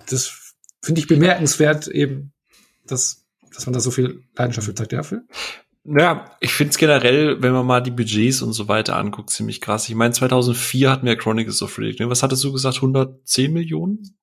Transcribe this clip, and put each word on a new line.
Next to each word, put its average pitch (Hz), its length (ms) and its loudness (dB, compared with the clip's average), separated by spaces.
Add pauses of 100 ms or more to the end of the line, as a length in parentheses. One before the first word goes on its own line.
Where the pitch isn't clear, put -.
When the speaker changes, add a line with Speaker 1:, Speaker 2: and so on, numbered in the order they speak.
(100)
Speaker 1:
das - 440 -6 (280)
finde 160 180 0
ich 147 80 -6
bemerkenswert 151 800 4
eben, 143 440 -4 (540)
dass, - 380 -4 (300)
dass - 120 -10
man 123 60 -2
da 123 80 0
so 127 100 0
viel 127 320 -2 (140)
Leidenschaft 117 300 -2
für 98 80 -6
zeigt, 110 180 -6
ja, - 100 -4
Phil? 214 200 -8 (640)
Speaker 2:
Ja, 151 520 2
ich - 120 -4
find's 147 260 -2
generell, 147 640 4
wenn 127 100 4
man 127 120 2
mal 123 160 4
die 123 120 -4
Budgets 120 500 0
und 117 100 -4
so 107 140 -6
weiter 107 300 0
anguckt, 104 340 -6
ziemlich 110 300 -6
krass. - 280 -4
Ich 113 60 -8
meine, 117 180 2
zweitausendvier 127 760 2
hatten 127 160 0
wir 113 100 2
Chronicles 110 460 -2
of - 160 -10
Riddick, 107 220 -6
ne? 120 100 -2
Was 127 140 0
hattest 135 180 0
du 139 100 -2
gesagt? 131 300 -2
Hundertzehn 131 720 0
Millionen 170 720 -4